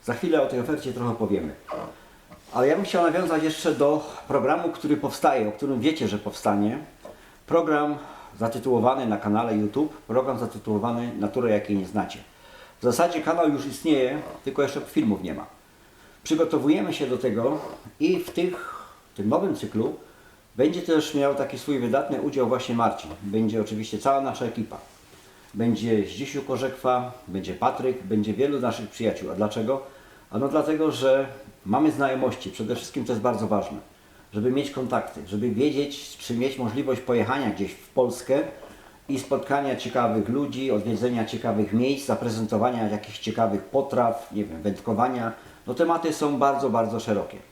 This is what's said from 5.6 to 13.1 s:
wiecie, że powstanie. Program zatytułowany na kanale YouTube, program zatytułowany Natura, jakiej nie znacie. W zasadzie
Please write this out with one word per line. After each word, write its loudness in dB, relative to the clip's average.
wiecie, 2
że -2
powstanie. 0
Program 2
zatytułowany 2
na 0
kanale 2
YouTube, 0
program 0
zatytułowany -2
Natura, 0
jakiej 2
nie -2
znacie. -4
W -10
zasadzie 2